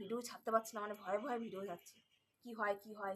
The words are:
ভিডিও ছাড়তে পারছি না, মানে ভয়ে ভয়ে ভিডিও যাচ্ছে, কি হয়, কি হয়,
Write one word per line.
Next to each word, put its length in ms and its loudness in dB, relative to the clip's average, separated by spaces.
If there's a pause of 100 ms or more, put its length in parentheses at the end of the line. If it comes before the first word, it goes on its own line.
ভিডিও 180 -2 (100)
ছাড়তে 260 -6
পারছি 200 4
না, 100 -2
মানে 160 -2
ভয়ে 220 2
ভয়ে 220 0
ভিডিও 260 -6
যাচ্ছে, 260 -10 (440)
কি 180 -12
হয়, 240 4
কি 160 -12
হয়, 160 0